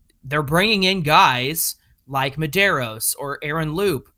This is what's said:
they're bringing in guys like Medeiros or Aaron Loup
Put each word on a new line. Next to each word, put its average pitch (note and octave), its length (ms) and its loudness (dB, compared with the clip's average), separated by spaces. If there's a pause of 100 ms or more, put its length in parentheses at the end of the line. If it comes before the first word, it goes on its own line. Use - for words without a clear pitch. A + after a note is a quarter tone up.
(240)
they're D3 180 -2
bringing F#3+ 420 2
in F#3 180 0
guys D3 720 2 (320)
like C3+ 300 -4
Medeiros D#3 840 0
or C#3 240 -8
Aaron D3+ 320 -4
Loup F3 440 -2